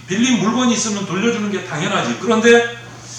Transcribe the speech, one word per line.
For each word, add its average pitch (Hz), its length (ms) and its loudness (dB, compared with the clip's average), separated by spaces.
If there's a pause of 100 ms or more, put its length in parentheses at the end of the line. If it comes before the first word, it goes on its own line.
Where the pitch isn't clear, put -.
빌린 226 320 2
물건이 240 340 2
있으면 208 320 -4
돌려주는 208 460 -2
게 180 120 -4
당연하지. 202 560 -4
그런데 233 560 4 (420)